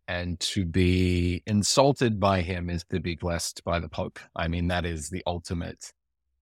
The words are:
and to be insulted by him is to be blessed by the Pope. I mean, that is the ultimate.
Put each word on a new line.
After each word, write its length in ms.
and 340
to 240
be 800
insulted 720
by 220
him 280
is 200
to 100
be 160
blessed 480
by 160
the 80
Pope. 320
I 120
mean, 200
that 180
is 240
the 180
ultimate. 680